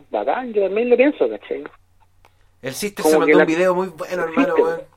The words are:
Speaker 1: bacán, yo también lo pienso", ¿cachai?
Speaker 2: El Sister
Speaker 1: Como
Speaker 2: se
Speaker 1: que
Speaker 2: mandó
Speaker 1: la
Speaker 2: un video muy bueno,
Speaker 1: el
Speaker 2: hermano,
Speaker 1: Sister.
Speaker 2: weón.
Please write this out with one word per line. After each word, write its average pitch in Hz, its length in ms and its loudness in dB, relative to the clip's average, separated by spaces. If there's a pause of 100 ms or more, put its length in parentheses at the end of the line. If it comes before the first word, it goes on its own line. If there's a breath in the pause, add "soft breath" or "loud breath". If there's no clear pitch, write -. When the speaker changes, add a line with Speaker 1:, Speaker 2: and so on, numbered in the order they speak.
(100)
Speaker 1:
bacán, 180 420 -4
yo 202 120 0
también 214 260 -2
lo 240 60 4
pienso", 254 340 2
¿cachai? 135 320 -10 (960)
Speaker 2:
El 131 140 -8
Sister - 300 -6
Speaker 1:
Como 156 160 4
Speaker 2:
se 165 60 2
Speaker 1:
que 151 80 4
Speaker 2:
mandó 151 40 8
Speaker 1:
la 156 60 6
Speaker 2:
un - 40 4
video 175 280 2
muy 185 120 -2
bueno, 180 260 -10
Speaker 1:
el 175 60 -4
Speaker 2:
hermano, 165 360 0
Speaker 1:
Sister. 156 80 4
Speaker 2:
weón. 165 160 -2 (160)